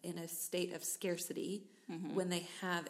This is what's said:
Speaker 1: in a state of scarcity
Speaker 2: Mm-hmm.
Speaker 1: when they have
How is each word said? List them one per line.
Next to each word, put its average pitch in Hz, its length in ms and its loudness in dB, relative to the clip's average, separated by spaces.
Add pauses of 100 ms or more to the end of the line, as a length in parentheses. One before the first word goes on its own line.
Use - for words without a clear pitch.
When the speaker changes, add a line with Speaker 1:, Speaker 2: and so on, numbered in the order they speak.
Speaker 1:
in 170 160 -4
a 170 100 -4
state 175 460 0
of 160 100 -4
scarcity 180 800 0 (260)
Speaker 2:
Mm-hmm. 165 260 -2
Speaker 1:
when 185 120 6
they 175 180 2 (140)
have 175 300 2